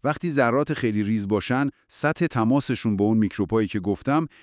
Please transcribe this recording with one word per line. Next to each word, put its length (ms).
وقتی 260
ذرات 440
خیلی 280
ریز 260
باشن، 420
سطح 380
تماسشون 720
با 80
اون 140
میکروبایی 500
که 120
گفتم 460